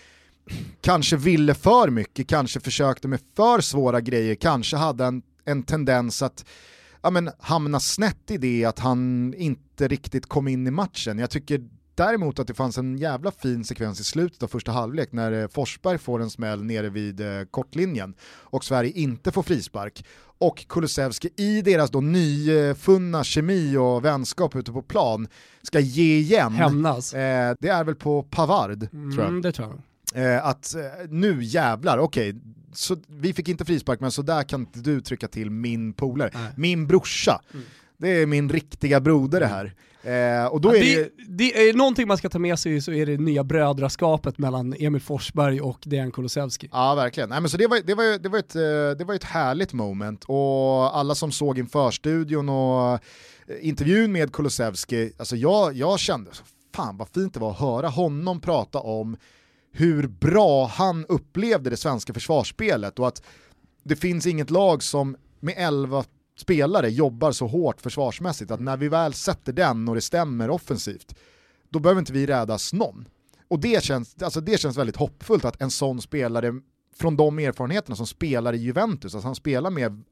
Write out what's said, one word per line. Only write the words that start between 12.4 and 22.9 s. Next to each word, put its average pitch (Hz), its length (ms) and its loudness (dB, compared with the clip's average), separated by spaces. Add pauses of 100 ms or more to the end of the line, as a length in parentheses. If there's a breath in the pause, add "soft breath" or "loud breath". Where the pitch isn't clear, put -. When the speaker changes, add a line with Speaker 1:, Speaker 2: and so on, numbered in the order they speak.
Speaker 1:
det 120 80 -8
fanns 131 240 -2
en 131 200 -4
jävla 151 320 -4
fin 120 340 -4
sekvens 107 360 -6
i 104 40 -8
slutet 170 380 -2
av 117 60 -2
första 117 240 -6
halvlek 123 400 -4
när, 113 200 -2
eh, 110 160 -2
Forsberg 156 500 -4
får 117 240 -4
en 110 80 -6
smäll 107 340 -6
nere 107 240 -4
vid, 101 320 -6
eh, 98 300 -6
kortlinjen 131 640 -4 (100)
och - 400 -8
Sverige 127 260 0
inte 156 420 -4
får 185 100 0
frispark. 104 600 -6 (340 soft breath)
Och - 300 0
Kulusevski 147 680 -2
i 208 260 0
deras 170 280 4
då 139 100 0
nyfunna 156 1200 2